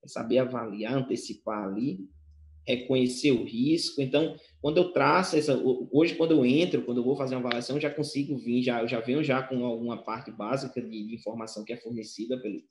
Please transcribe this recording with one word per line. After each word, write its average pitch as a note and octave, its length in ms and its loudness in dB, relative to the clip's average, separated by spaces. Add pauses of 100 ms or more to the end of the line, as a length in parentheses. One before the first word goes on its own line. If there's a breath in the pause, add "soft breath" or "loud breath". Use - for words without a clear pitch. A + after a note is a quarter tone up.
É - 40 -18
saber A#2+ 320 0
avaliar, A2+ 560 -2
antecipar G#2+ 720 -4
ali, B2+ 420 -4 (580)
reconhecer B2 640 2
o A2+ 120 4
risco. C#3 580 0
Então, D3 340 0 (260 loud breath)
quando D3+ 160 2
eu F3+ 160 4
traço D#3 420 4
essa, C#3+ 220 4
ho-, B2+ 340 0
hoje, D#3+ 240 6
quando D#3+ 160 2
eu C#3+ 140 6
entro, C#3+ 380 4
quando B2 160 -2
eu A#2+ 40 0
vou C3 120 2
fazer C3 200 -4
uma B2+ 60 -2
avaliação, A#2+ 360 -2
eu D3 40 0
já D3+ 80 0
consigo C#3+ 480 -4
vir, A#2+ 260 0
já, A#2+ 180 2
eu A#2 60 0
já A#2+ 120 0
venho B2+ 240 0
já C3 180 2
com B2+ 240 -2
alguma A#2 380 -4
parte A2+ 280 -8
básica A#2+ 500 -4
de, A2 260 -8
de A2+ 80 -10
informação A2+ 500 -10
que A#2 80 -8
é A#2+ 40 -10
fornecida A#2 640 -8
pelo G2 300 -8